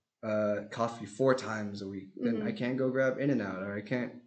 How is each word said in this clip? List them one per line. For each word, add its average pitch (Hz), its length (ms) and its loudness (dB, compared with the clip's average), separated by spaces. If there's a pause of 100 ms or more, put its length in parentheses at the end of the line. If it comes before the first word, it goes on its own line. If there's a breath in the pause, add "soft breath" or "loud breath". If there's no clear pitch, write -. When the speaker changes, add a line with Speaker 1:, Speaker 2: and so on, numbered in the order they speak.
(240)
Speaker 1:
uh, 107 480 2
coffee 113 340 -2
four 131 300 4
times 107 460 -4
a 98 80 -6
week, 98 260 -8
then 117 220 0
Speaker 2:
Mm-hmm. 107 100 -2
Speaker 1:
I 120 60 0
can't 127 240 0
go 131 120 2
grab 131 300 2
In-N-Out, 107 420 2
or 101 140 -4
I 107 60 -4
can't 120 320 -2 (140)